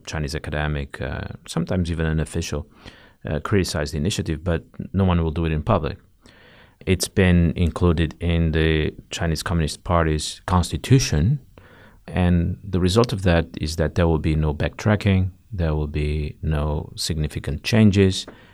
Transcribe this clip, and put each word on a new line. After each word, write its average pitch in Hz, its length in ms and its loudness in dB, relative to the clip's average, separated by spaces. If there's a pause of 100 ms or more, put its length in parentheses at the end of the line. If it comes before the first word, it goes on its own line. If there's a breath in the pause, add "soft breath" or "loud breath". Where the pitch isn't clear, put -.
Chinese 76 300 -6
academic, 76 680 -4
uh, 65 200 -6 (260)
sometimes - 440 -2
even 80 140 -2
an 80 140 0
official, 78 480 -4 (580 loud breath)
uh, 78 140 -4
criticize 82 520 -2
the 80 60 -6
initiative, 78 460 -4
but 82 200 -2 (300)
no 98 120 2
one 87 180 2
will 80 80 -2
do 82 140 -2
it 80 60 0
in 78 120 -2
public. 78 340 0 (880 loud breath)
It's 92 220 0
been 87 480 4
included 82 640 2
in 85 320 0
the 80 420 2 (160)
Chinese 82 320 -4
Communist 80 420 -2
Party's 80 600 0
constitution, 90 960 2 (680 loud breath)
and 87 560 2
the 90 160 -2
result 98 320 2
of 95 120 -4
that 85 240 4 (120)
is 78 180 -6
that 78 180 -2
there 87 120 2
will 80 120 2
be 78 160 0
no 76 180 0
backtracking, 92 800 0 (200)
there 85 220 -2
will 76 140 -2
be 76 560 -4
no 76 520 -2
significant 76 680 -6
changes, 101 640 4 (260 loud breath)